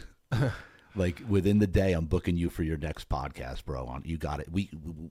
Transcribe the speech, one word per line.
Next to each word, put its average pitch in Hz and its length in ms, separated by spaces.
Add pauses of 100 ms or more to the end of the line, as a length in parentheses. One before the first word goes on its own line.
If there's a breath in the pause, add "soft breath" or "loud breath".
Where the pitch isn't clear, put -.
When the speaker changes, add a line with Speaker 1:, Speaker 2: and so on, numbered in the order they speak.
(320 loud breath)
Speaker 1:
<laughs> - 640
Speaker 2:
like, 90 340
within 101 300
the 104 80
day, 95 260
I'm 82 140
booking 87 300
you 85 140
for - 120
your 80 140
next 76 320
podcast, 65 560
bro. 65 220
On, 64 180
you 82 140
got 73 220
it. - 120
We, 95 160 (160)
we, 82 80 (180)